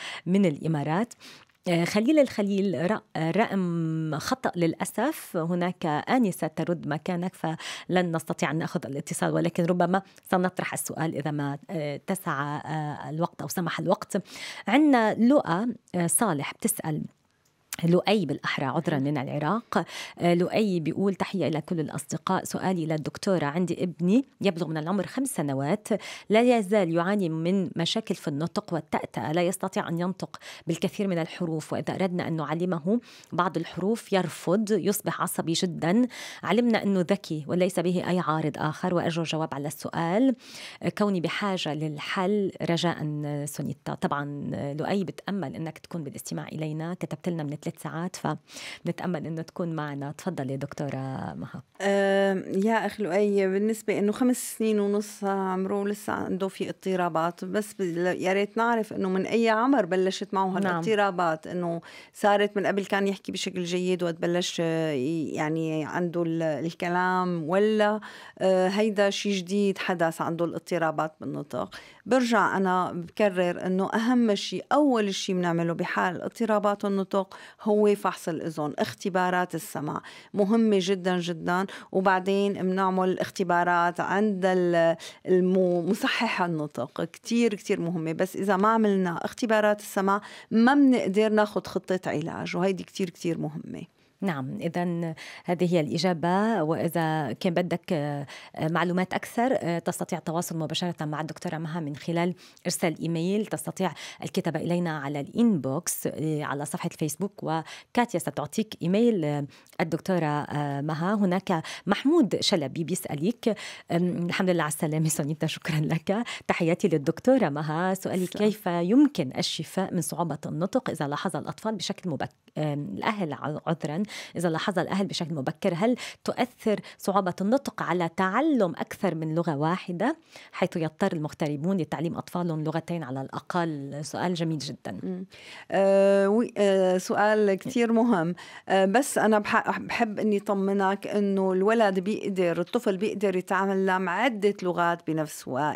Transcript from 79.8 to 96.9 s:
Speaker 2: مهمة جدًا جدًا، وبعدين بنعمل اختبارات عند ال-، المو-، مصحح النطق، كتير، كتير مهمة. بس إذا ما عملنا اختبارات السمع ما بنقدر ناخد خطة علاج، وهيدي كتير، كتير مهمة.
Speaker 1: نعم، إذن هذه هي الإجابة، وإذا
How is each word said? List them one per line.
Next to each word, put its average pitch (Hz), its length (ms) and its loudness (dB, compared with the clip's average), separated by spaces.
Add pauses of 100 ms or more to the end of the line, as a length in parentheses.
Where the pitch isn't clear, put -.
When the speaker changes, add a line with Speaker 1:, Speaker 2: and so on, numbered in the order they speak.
Speaker 2:
مهمة 208 480 4
جدًا 180 380 0
جدًا، 175 460 -2 (260)
وبعدين 190 640 2
بنعمل 185 640 2
اختبارات 175 800 2
عند 196 460 0
ال-، 175 500 4 (320)
المو-، 180 640 4
مصحح 220 520 0
النطق، 160 640 -4
كتير، 226 520 0
كتير 185 240 -2
مهمة. 165 320 -2
بس 185 240 -2
إذا 196 220 2
ما 202 100 4
عملنا 196 580 2
اختبارات 214 540 2
السمع 196 420 0 (300)
ما 233 220 6
بنقدر 220 560 4
ناخد 208 380 2
خطة 185 380 -2
علاج، 160 500 -4
وهيدي 180 280 0
كتير، 185 260 -6
كتير 165 280 -4
مهمة. 151 440 -8 (400)
Speaker 1:
نعم، 143 400 -4
إذن 170 520 -2 (320)
هذه 175 280 2
هي 175 60 4
الإجابة، 180 840 2
وإذا 156 720 0